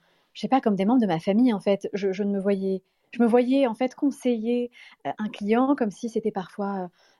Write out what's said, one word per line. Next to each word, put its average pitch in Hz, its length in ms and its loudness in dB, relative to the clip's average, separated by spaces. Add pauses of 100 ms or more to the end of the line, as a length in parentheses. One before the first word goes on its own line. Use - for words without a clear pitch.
(320)
je - 100 -12
sais 214 60 -4
pas, 262 120 2
comme 208 160 0
des 190 80 0
membres 247 160 4
de 220 60 2
ma 165 120 0
famille, 220 340 2
en 196 80 -2
fait. 196 320 0
Je, 196 200 -2
je 190 100 -4
ne 202 80 -2
me 196 100 -2
voyais, 190 420 -2 (280)
je 233 100 -6
me 240 60 6
voyais, 247 400 4
en 220 80 -2
fait, 247 220 -4
conseiller, 240 760 -2 (340)
euh, 139 140 -4
un 214 100 -4
client 240 460 0
comme 240 160 -2
si 233 180 -10
c'était 220 220 -4
parfois, 196 540 -8
euh, - 20 -10 (340)